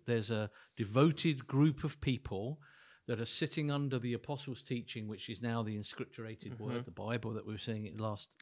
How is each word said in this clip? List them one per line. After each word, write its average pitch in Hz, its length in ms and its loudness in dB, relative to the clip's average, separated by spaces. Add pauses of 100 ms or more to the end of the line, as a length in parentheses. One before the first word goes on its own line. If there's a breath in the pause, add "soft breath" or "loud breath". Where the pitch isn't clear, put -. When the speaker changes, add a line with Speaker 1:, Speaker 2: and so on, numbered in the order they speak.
Speaker 1:
there's 113 260 2
a 107 200 0 (260 loud breath)
devoted 135 720 4
group 143 380 6
of 143 180 -4
people 120 580 -2 (460 loud breath)
that 117 120 -2
are 117 60 -4
sitting 151 460 0
under 143 280 2
the 120 140 -2
apostles' 135 500 -6
teaching, 113 460 -4
which 107 220 -6
is 98 100 -8
now 117 220 2
the 107 140 -2
inscripturated 110 800 -8
Speaker 2:
Mm-hmm. 107 100 -8
Speaker 1:
word, 120 200 -2
the 90 60 -12
Bible 110 420 -2
that 104 140 -6
we 107 80 -6
were 104 40 -6
seeing 107 280 -4
in 101 100 -10
last, 107 320 -4 (140)